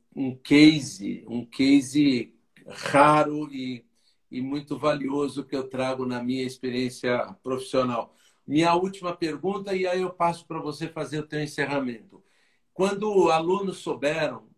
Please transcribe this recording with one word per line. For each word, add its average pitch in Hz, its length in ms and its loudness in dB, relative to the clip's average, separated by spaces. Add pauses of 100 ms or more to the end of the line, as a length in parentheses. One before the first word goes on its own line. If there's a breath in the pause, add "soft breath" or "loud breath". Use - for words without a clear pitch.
(140)
um 131 200 -4
case, 120 920 4
um 120 160 -6
case 135 880 2 (340)
raro 151 880 2
e, 127 320 -8 (460)
e 127 100 -8
muito 143 380 -6
valioso 143 640 -2
que - 100 -10
eu 131 100 -4
trago 127 420 -4
na 123 160 -4
minha 127 220 -2
experiência 123 760 -4 (240)
profissional. 127 720 -2 (340)
Minha 165 260 4
última 180 380 -2
pergunta, 185 640 -4
e 185 140 0
aí 180 140 0
eu 180 80 -4
passo 170 360 -2
pra 160 140 -8
você 151 260 -6
fazer 151 320 -8
o 151 80 -6
teu 151 160 -6
encerramento. 131 800 -4 (500)
Quando 196 560 2
alunos 175 500 0
souberam, 143 640 -4 (140)